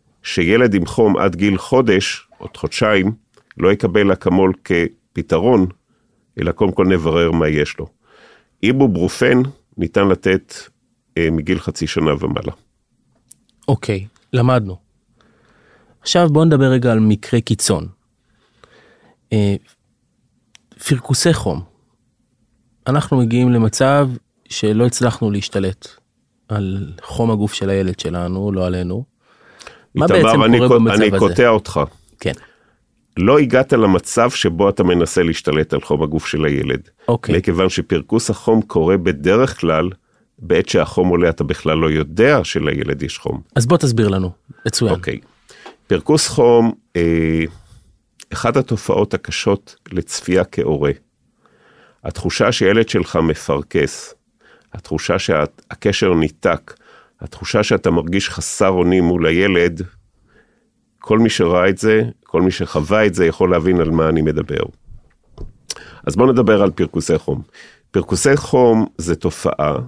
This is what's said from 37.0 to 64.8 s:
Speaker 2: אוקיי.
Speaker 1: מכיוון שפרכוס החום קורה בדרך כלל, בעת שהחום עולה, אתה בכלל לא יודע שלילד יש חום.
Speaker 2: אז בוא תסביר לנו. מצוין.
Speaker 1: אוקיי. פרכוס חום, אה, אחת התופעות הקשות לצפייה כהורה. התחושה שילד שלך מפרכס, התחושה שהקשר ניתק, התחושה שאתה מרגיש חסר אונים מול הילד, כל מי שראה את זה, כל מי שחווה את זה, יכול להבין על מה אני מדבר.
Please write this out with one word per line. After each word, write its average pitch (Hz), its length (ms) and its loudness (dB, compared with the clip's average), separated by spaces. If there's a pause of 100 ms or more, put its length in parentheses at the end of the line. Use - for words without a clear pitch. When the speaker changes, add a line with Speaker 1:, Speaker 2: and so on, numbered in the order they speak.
Speaker 2:
אוקיי. 113 300 -2
Speaker 1:
מכיוון 90 300 0
שפרכוס 90 640 -2
החום 113 320 0
קורה 90 340 0
בדרך 92 640 0
כלל, 80 300 0 (480)
בעת 87 300 0
שהחום 90 400 0
עולה, 87 200 2
אתה 80 160 -2
בכלל 78 340 -2
לא 80 120 0
יודע 90 540 2
שלילד 71 580 -4
יש - 160 -8
חום. - 220 -8 (160)
Speaker 2:
אז 120 100 2
בוא 170 100 4
תסביר 113 320 0
לנו. 92 220 -2 (360)
מצוין. 107 280 0
Speaker 1:
אוקיי. - 240 -6 (680)
פרכוס - 420 0
חום, 117 440 4 (240)
אה, 82 480 0 (880)
אחת 123 240 -2
התופעות 104 580 -2
הקשות - 640 -4 (160)
לצפייה 90 520 -2
כהורה. 73 460 -2 (1160)
התחושה - 480 -2
שילד 110 360 2
שלך 92 280 -2
מפרכס, 76 960 -2 (580)
התחושה - 460 -4
שהקשר 90 960 -2
ניתק, 80 600 -2 (460)
התחושה - 420 -4
שאתה 95 280 0
מרגיש 85 400 -2
חסר - 380 -2
אונים 90 360 2
מול 85 220 0
הילד, 87 560 0 (1160)
כל 110 200 -2
מי 113 120 0
שראה 90 380 0
את 92 100 -2
זה, 110 240 0 (220)
כל 82 180 -2
מי 92 80 2
שחווה 90 560 -2
את 90 80 -2
זה, 87 120 2
יכול 90 240 0
להבין 87 300 0
על 80 100 -2
מה 80 180 0
אני 80 140 0
מדבר. 76 400 -4 (1400)